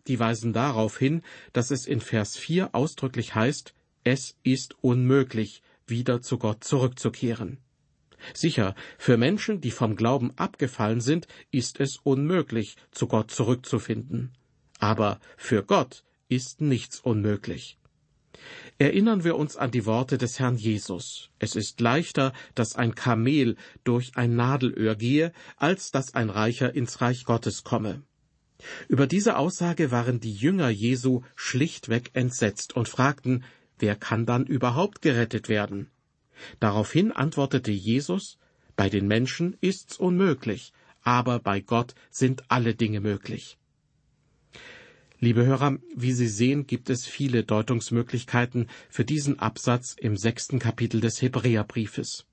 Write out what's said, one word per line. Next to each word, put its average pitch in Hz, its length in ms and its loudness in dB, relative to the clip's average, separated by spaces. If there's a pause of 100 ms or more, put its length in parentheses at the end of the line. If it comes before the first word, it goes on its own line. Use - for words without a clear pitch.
die 127 120 0
weisen 113 340 0
darauf 110 460 0
hin, 151 240 0 (320)
dass 123 160 0
es 135 160 -4
in 120 160 -2
Vers 107 340 -2
vier 180 380 -2
ausdrücklich 127 600 -4
heißt, 120 400 0 (300)
„Es 127 380 0
ist 131 400 -2
unmöglich, 127 800 2 (240)
wieder 120 340 -2
zu 127 160 -4
Gott 107 260 -2
zurückzukehren.“ 123 920 -2 (800)
Sicher, 117 400 0 (240)
für 123 180 6
Menschen, 180 460 0
die 127 80 -2
vom 110 260 0
Glauben 120 400 0
abgefallen 120 640 -2
sind, 147 260 0 (240)
ist - 300 -4
es 139 220 -2
unmöglich, 139 760 0 (140)
zu - 160 -2
Gott 110 240 0
zurückzufinden. 120 1000 -2 (460)
Aber 104 420 2 (180)
für 104 240 0
Gott 160 420 0 (240)
ist - 320 -4
nichts 143 400 -2
unmöglich. 104 800 -2 (1000)
Erinnern 190 480 4
wir 165 120 2
uns 151 200 -2
an 131 140 -2
die 113 160 0
Worte 123 320 0
des 117 200 -2
Herrn 123 180 2
Jesus: 104 800 -4
„Es - 180 -4
ist - 240 -6
leichter, 135 540 2 (200)
dass 117 220 -2
ein 117 180 0
Kamel 120 640 2 (280)
durch 123 320 0
ein 120 200 2
Nadelöhr 120 600 2
gehe, 143 360 0 (240)
als 180 340 0
dass 135 240 -4
ein 117 140 0
Reicher 117 460 0
ins 123 260 -4
Reich 123 240 0
Gottes 113 400 -2
komme.“ 110 380 -4 (840)
Über 139 180 4
diese 202 320 2
Aussage 170 520 0
waren 120 300 0
die 110 140 -6
Jünger 147 340 2
Jesu 123 540 0 (140)
schlichtweg 123 760 -2
entsetzt 123 640 -2
und 117 100 0
fragten: 127 580 0 (340)
„Wer 104 180 2
kann 113 300 -2
dann 120 180 2
überhaupt 127 560 0
gerettet 117 480 0
werden?“ 101 420 -2 (680)
Daraufhin 107 540 2
antwortete 139 600 0
Jesus: 120 640 -2 (360)
„Bei 98 140 2
den 98 180 2
Menschen 127 540 0
ist's - 380 -4
unmöglich, 180 720 0 (300)
aber 120 360 2
bei 98 220 0
Gott 117 340 -2 (140)
sind 131 400 0
alle 117 260 2
Dinge 107 260 0
möglich.“ - 580 -6 (1600)
Liebe 120 220 4
Hörer, 135 320 4 (180)
wie 127 180 -2
Sie 123 160 2
sehen, 127 380 2
gibt - 220 -6
es 131 160 -2
viele 123 400 0
Deutungsmöglichkeiten 120 1200 0 (200)
für - 160 -2
diesen 143 340 0
Absatz 120 600 -2
im 104 180 -2
sechsten 113 420 -2
Kapitel 113 440 0
des 117 180 -2
Hebräerbriefes. 117 1120 -2